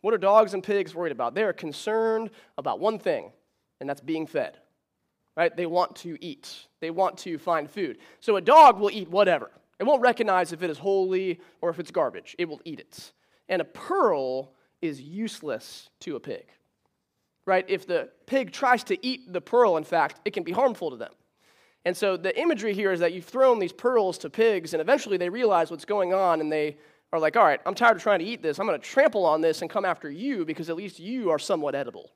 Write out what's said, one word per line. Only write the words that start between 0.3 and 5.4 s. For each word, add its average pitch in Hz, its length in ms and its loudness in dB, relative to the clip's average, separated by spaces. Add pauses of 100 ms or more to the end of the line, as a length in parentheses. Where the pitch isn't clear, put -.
and 190 120 -6
pigs 190 320 -2
worried 165 160 -4
about? 120 240 -4
They 220 80 0
are 185 80 0
concerned 220 800 -2 (260)
about 131 220 -4
one 214 180 -2
thing, 120 340 -4 (460)
and 135 100 -8
that's 139 120 -8
being 160 260 -6
fed, 131 320 -6 (760)
right? 170 200 0